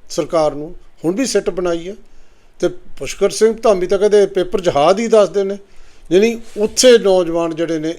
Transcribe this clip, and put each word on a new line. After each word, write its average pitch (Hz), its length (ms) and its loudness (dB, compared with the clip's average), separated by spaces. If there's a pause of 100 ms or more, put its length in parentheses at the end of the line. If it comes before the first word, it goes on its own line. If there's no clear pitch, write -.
ਸਰਕਾਰ 151 440 0
ਨੂੰ, 151 220 -10 (300)
ਹੁਣ 175 100 0
ਵੀ 262 100 0
ਸਿੱਟ 202 240 0
ਬਣਾਈ 175 400 -4
ਹੈ। 208 60 -12 (640)
ਤੇ 175 80 0
ਪੁਸ਼ਕਰ - 640 -4
ਸਿੰਘ 220 340 0
ਧਾਮੀ 190 240 2
ਤਾਂ 196 100 0
ਕਹਿੰਦੇ 202 280 4
ਪੇਪਰ 190 360 -4
ਜਹਾਦ 175 380 2
ਹੀ 233 80 -2
ਦੱਸਦੇ 202 360 2
ਨੇ। 196 140 -4 (540)
ਯਾਨੀ 226 300 2 (160)
ਉੱਥੇ 220 400 4
ਨੌਜਵਾਨ 170 580 0
ਜਿਹੜੇ 160 240 -2
ਨੇ, 160 200 -6